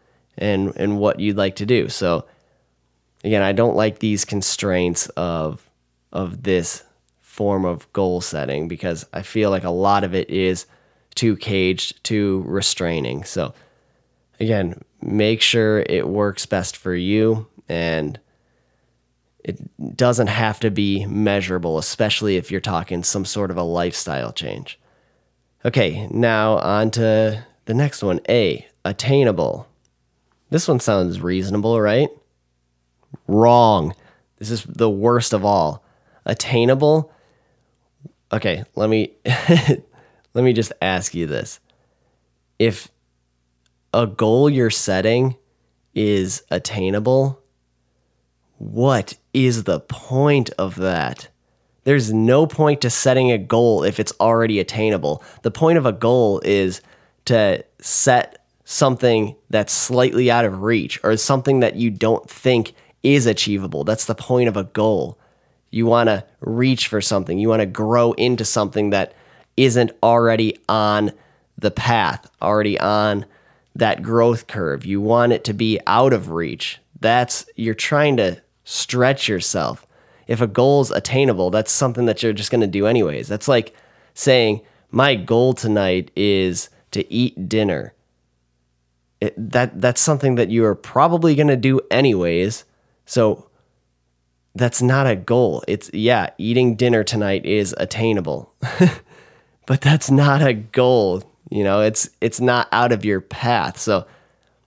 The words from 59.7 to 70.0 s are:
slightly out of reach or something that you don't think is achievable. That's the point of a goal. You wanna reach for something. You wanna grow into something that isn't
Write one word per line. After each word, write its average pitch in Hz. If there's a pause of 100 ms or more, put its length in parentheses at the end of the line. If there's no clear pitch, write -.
slightly 123
out 117
of 95
reach 110
or 110
something 135
that 120
you 113
don't 110
think 120 (280)
is 135
achievable. 98
That's 104
the 113
point 123
of 104
a 98
goal. 95 (520)
You 117
wanna 117 (140)
reach 123
for 107
something. 95
You 107
wanna 110
grow 110
into 117
something 104
that 98 (420)
isn't 123 (120)